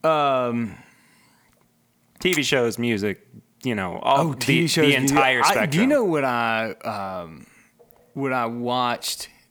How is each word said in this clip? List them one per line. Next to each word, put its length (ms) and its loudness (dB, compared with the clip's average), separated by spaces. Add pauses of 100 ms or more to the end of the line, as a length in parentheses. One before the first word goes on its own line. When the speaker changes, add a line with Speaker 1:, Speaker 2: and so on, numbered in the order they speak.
Speaker 1:
Um, 720 0 (1400)
Speaker 2:
T 140 0
V 100 2
shows, 340 0
music, 480 -2 (380)
you 100 -2
know, 260 -6
all 280 2
Speaker 1:
oh, 60 -2
Speaker 2:
the, 60 -10
Speaker 1:
T 220 2
V 60 2
shows, 240 2
Speaker 2:
the 60 4
Speaker 1:
music. 140 2
Speaker 2:
entire 280 4
Speaker 1:
I, 40 2
Speaker 2:
spectrum. 260 2
Speaker 1:
do 100 0
you 80 4
know 160 2
what 220 0
I, 460 -2 (120)
um, 640 -8 (680)
what 180 -2
I 140 0
watched? 840 -4 (220)